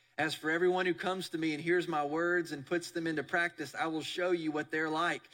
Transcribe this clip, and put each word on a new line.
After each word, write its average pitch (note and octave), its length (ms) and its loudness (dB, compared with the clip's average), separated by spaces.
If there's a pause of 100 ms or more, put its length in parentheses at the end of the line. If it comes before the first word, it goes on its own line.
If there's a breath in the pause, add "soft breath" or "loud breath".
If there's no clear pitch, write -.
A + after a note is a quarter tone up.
(160 soft breath)
"As D3+ 200 -2
for D#3 160 -2
everyone F3+ 340 4
who F3+ 80 4
comes F#3 360 -4
to E3 100 -4
me D#3+ 160 0
and D3 80 -6
hears E3+ 240 2
my D3+ 180 0
words E3 460 0
and C#3+ 120 -8
puts E3+ 280 -2
them E3 160 -2
into D3+ 160 0
practice, E3+ 500 -2
I D#3+ 140 -2
will D#3 160 -2
show F3+ 260 -2
you E3 220 0
what D3+ 180 -2
they're D#3+ 220 0
like. D#3 320 0 (100)